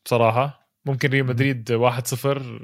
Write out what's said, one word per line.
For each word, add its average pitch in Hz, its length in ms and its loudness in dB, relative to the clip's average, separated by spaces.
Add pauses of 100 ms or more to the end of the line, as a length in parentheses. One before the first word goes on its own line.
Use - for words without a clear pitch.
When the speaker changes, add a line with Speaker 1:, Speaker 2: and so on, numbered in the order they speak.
Speaker 1:
بصراحة. 120 600 2 (180)
ممكن 139 240 0
ريال 135 140 2
Speaker 2:
مم. 123 60 0
Speaker 1:
مدريد 123 420 -2
واحد 120 360 2
صفر، 139 300 -2 (260)